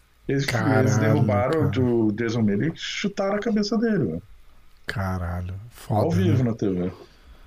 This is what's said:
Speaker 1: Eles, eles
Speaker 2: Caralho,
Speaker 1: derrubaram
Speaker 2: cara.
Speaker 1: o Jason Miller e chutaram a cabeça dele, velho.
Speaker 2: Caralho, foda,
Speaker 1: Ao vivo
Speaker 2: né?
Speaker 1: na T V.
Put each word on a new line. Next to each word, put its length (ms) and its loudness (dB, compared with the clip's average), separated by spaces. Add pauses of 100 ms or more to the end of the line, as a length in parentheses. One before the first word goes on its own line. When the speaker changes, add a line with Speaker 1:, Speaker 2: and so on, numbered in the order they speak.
(260)
Speaker 1:
Eles, 180 0
eles 20 -6
Speaker 2:
Caralho, 520 2
Speaker 1:
derrubaram 720 2
Speaker 2:
cara. 120 0
Speaker 1:
o 300 2
Jason 280 -2
Miller 320 0
e 40 -18
chutaram 600 -4
a 20 -2
cabeça 380 0
dele, 300 2
velho. 160 -6 (640)
Speaker 2:
Caralho, 680 -6 (140)
foda, 320 -4
Speaker 1:
Ao 100 2
vivo 320 2
Speaker 2:
né? 80 2
Speaker 1:
na 60 -4
T 120 0
V. 220 -2 (560)